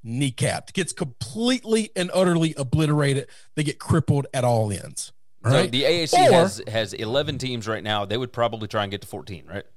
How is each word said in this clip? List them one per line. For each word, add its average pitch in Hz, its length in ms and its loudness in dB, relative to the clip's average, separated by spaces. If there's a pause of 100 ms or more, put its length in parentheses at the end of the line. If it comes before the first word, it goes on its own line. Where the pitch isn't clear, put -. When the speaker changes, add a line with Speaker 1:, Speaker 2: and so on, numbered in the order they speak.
Speaker 1:
kneecapped, 123 680 -2
gets 185 200 -4
completely 220 1000 -2
and 180 180 -4
utterly 170 440 2
obliterated. 143 720 0 (280)
They 151 80 -2
get 147 160 -4
crippled 143 560 2
at 127 80 0
all 110 280 2
ends. - 400 -10 (320)
All 120 80 2
Speaker 2:
So 139 60 6
Speaker 1:
right? 180 140 2
Speaker 2:
the 131 120 0
A 165 200 2
A 156 40 -4
C 180 200 6
Speaker 1:
Or - 40 8
Speaker 2:
has, 180 360 4
has 110 260 -2
eleven 135 460 -2
teams 123 280 -6
right 107 160 -4
now. 104 220 -2
They 101 100 -4
would 123 160 -4
probably 113 360 -2
try 107 160 -2
and 101 80 -4
get 98 100 -6
to - 60 -18
fourteen, 92 400 -12
right? 92 160 -10 (140)